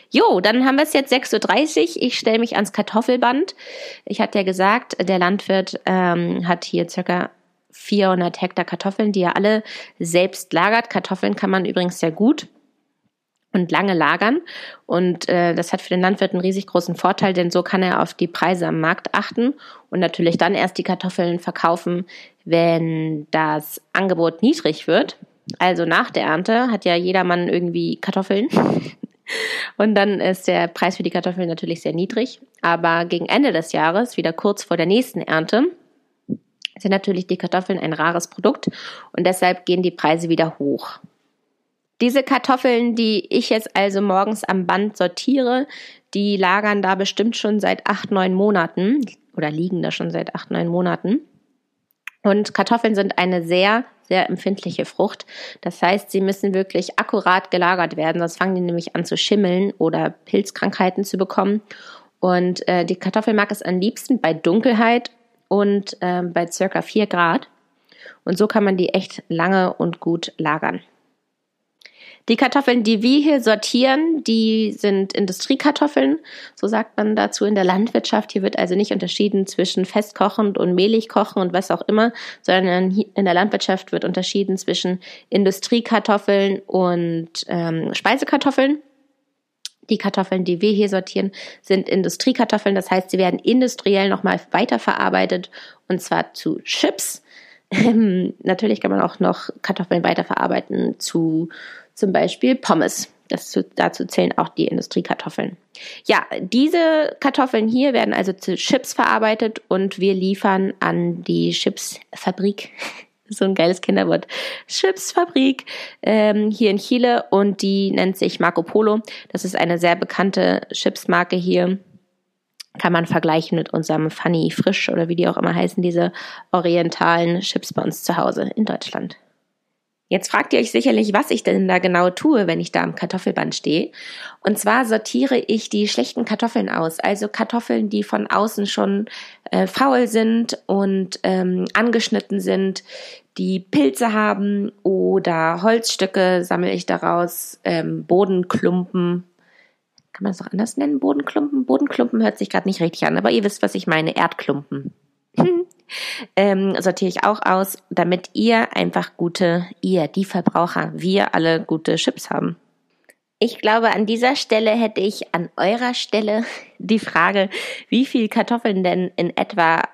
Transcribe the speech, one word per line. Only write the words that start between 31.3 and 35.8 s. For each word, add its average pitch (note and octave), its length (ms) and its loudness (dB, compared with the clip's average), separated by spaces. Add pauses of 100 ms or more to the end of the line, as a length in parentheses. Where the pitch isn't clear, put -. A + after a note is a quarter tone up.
natürlich E3 340 -6
sehr D#3 100 -2
niedrig. F#3+ 480 -4 (220)
Aber E3+ 420 2
gegen F3 220 -4
Ende B3+ 260 2
des E3 200 -2
Jahres, E3+ 440 0
wieder E3 160 0
kurz G3+ 300 -2
vor - 140 -2
der E3 100 2
nächsten G#3 340 2
Ernte, E3 440 2 (1120)